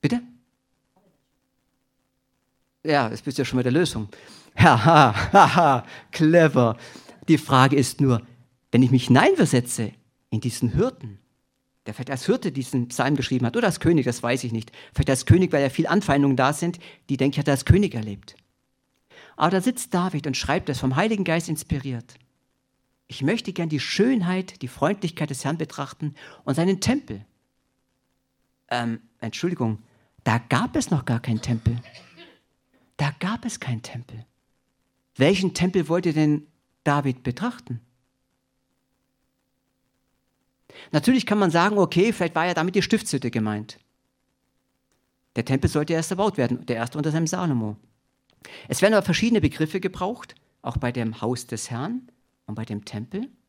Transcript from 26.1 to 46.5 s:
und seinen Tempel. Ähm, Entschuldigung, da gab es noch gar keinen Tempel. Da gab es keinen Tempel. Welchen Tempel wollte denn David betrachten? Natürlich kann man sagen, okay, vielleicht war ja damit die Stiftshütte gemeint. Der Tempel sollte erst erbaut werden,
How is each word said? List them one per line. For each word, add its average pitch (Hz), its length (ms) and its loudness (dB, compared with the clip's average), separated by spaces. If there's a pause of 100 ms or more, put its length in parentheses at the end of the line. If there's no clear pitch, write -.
und 135 120 -2
seinen 185 240 0
Tempel. 190 460 -4 (1400)
Ähm, 117 300 -4 (200)
Entschuldigung, 117 600 -6 (440)
da 117 140 2
gab 156 380 -2
es 294 160 -2
noch 147 140 -2
gar 117 140 -2
keinen 107 220 -4
Tempel. 117 360 -2 (1200)
Da 143 220 -2
gab 214 260 -6
es - 140 -8
keinen 117 220 -6
Tempel. 120 440 -16 (880)
Welchen 185 380 2
Tempel 180 340 0
wollte 170 260 -2
denn 151 340 2 (360)
David 139 400 0
betrachten? 127 580 -6 (3000)
Natürlich 226 340 2
kann 214 140 0
man 185 120 2
sagen, 185 260 2
okay, 190 360 2
vielleicht 170 220 -4
war 165 100 0
ja 180 80 -2
damit 170 220 -2
die 202 60 0
Stiftshütte 135 500 -2
gemeint. 107 480 -6 (1600)
Der 117 100 -2
Tempel 135 240 0
sollte 151 240 -2
erst 160 180 -2
erbaut 196 260 -2
werden, 123 280 -2